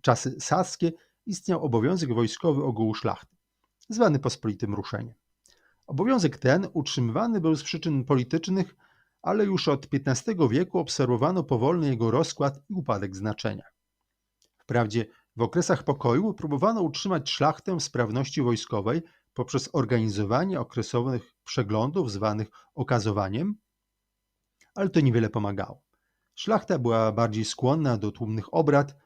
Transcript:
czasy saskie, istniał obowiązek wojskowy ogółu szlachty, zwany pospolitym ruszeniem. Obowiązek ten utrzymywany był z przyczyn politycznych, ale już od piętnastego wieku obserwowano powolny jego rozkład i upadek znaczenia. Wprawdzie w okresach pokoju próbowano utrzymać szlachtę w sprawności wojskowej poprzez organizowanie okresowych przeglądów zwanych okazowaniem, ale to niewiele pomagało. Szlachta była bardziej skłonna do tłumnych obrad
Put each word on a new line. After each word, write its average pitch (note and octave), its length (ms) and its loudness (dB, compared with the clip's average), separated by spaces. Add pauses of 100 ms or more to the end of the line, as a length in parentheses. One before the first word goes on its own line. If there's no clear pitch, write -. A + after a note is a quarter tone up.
czasy C3 380 4
saskie, F3 520 0 (340)
istniał F#3 380 -2
obowiązek C#3 500 2
wojskowy C3+ 500 2
ogółu A2+ 300 0
szlachty, - 420 -6 (540)
zwany G#3 300 2
pospolitym G#2+ 540 -4
ruszeniem. G#2+ 400 -8 (760)
Obowiązek F#3+ 500 0
ten E3+ 360 2
utrzymywany D#3+ 680 0
był D#3+ 140 4
z C#3+ 80 -6
przyczyn C#3+ 420 -2
politycznych, D#3+ 720 0 (460)
ale G3+ 240 0
już F#3+ 220 0
od C#3+ 220 -2
piętnastego C#3 600 0
wieku E3+ 300 0
obserwowano C#3 640 0
powolny C#3+ 440 0
jego A#2 240 0
rozkład C#3 480 0 (100)
i G#3 40 -8
upadek G2+ 420 -4
znaczenia. G#2 500 -6 (920)
Wprawdzie A2+ 480 0 (300)
w A2+ 60 -2
okresach E3+ 420 0
pokoju C#3+ 500 0
próbowano F#3+ 480 0
utrzymać D#3+ 480 -2
szlachtę D#3 460 -2
w D3+ 80 -4
sprawności B2 580 -2
wojskowej A#2 600 0 (320)
poprzez - 400 -4
organizowanie A#2 840 0
okresowych B2 760 -4 (100)
przeglądów B2 680 -2
zwanych G#2+ 360 -2 (280)
okazowaniem, A2+ 800 -2 (1200)
ale G3 140 0
to F#3+ 100 2
niewiele A#2 300 4
pomagało. G2+ 520 -6 (540)
Szlachta G3 440 0
była A2+ 320 2
bardziej A2 340 0
skłonna C3 520 0
do G#2 140 -4
tłumnych A2 420 -6
obrad C#3+ 420 4 (100)